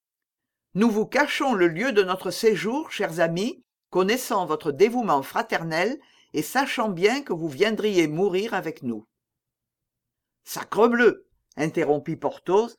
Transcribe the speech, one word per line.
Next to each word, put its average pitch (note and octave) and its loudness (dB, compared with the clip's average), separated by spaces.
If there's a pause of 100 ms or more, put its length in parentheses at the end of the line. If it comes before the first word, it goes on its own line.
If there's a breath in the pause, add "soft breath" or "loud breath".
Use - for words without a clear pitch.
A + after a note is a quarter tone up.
(760)
Nous A3 4
vous G#3 0
cachons C4+ 0
le F3 4
lieu G#3 -2
de G3+ 4
notre F3+ -4
séjour, A3 0
chers F3 -2
amis, F3 -2 (280)
connaissant G3 0
votre D3+ -2
dévouement F#3 2
fraternel F3+ -4 (320 soft breath)
et D3+ -2
sachant B3+ -2
bien G#3 0
que A3+ -6
vous E3 -4
viendriez F#3+ 2
mourir F#3+ 0
avec D#3+ -6
nous. » « A2+ -8 (1400)
Sacrebleu ! » A#3 2 (280)
interrompit D3+ -2
Porthos G3 -2